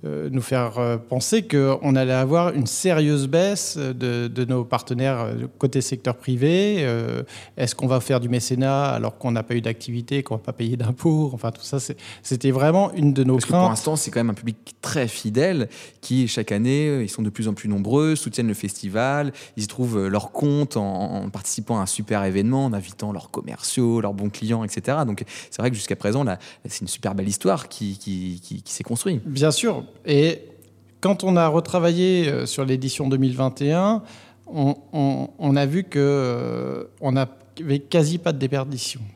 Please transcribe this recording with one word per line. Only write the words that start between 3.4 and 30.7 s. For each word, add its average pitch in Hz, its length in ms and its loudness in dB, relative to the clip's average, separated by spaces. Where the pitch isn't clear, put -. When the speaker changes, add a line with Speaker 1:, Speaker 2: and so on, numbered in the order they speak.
Speaker 1:
de, 123 500 -2
de 120 160 -2
nos 127 180 0
partenaires, 127 580 -2
euh, 117 260 -4
côté 131 240 2
secteur - 360 -4
privé. 170 640 2
Euh, 120 420 -2
est-ce 123 180 -2
qu'on - 120 -2
va 127 140 4
faire 127 200 2
du 120 80 -4
mécénat 135 600 0
alors 113 260 -2
qu'on 123 160 -2
n'a 113 100 0
pas 117 120 -4
eu 117 80 0
d'activité, 120 600 -4
qu'on - 120 -6
va 107 80 -6
pas 123 100 -8
payer 117 240 -2
d'impôts ? 139 560 2
Enfin, 117 180 -4
tout - 140 -14
ça, 139 160 -4
c'est, - 160 -8
c'était 131 280 0
vraiment 160 420 4
une 147 220 4
de 135 100 4
nos 131 120 4
Speaker 2:
Parce 123 100 2
que - 40 -4
pour 175 100 4
Speaker 1:
craintes. 147 100 6
Speaker 2:
l'instant, 156 260 0
c'est 143 140 -4
quand 120 100 0
même 117 100 2
un 104 40 -2
public - 480 -10
très 123 260 -2
fidèle 127 600 0
qui, 127 260 2
chaque 110 240 -2
année, 127 340 2
euh, 139 160 0
ils 104 60 -2
sont - 140 -4
de 104 80 0
plus 110 180 -2
en 104 60 0
plus 107 140 -6
nombreux, 123 480 2
soutiennent 120 300 -2
le 107 80 0
festival, 123 800 -2
ils 104 80 -4
y - 20 -6
trouvent, 120 300 -2
euh, 98 120 0
leur 101 220 -2
compte 147 460 0
en, 98 480 -4
en 98 60 -8
participant 107 480 -6
à 101 40 0
un 95 40 -2
super 104 360 -2
événement, 107 440 2
en 117 80 -2
invitant 101 380 -8
leurs 90 180 -10
commerciaux, - 720 -2
leurs 101 120 -2
bons 101 160 -4
clients, 113 320 -4
et 107 60 -4
cetera. 139 380 -2
Donc, 104 180 -4
c'est - 120 -8
vrai 123 80 2
que 120 60 -4
jusqu'à 98 200 -4
présent, 113 260 0
là, 98 160 -2
c'est - 160 -10
une 90 60 -8
super - 260 -4
belle 98 140 -2
histoire - 400 0
qui, 98 300 -6
qui, 92 460 -6
qui, - 180 -10
qui - 100 -12
s'est - 120 -8
construite. 120 420 -2
Speaker 1:
Bien 147 240 2
sûr. 180 340 0
Et 156 380 4